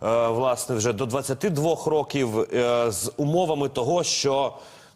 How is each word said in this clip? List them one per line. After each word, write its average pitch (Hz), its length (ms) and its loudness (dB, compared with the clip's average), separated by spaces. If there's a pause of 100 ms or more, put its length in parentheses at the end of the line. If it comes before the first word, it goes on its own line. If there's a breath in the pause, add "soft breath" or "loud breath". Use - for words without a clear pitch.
е, 117 240 2
власне, 123 480 0
вже 113 180 0
до 110 120 -2
двадцяти 135 440 -2
двох 156 380 0
років, 139 520 0
е, 120 520 2
з 95 260 -4
умовами 151 520 0
того, 139 340 0
що, 135 500 0 (420 loud breath)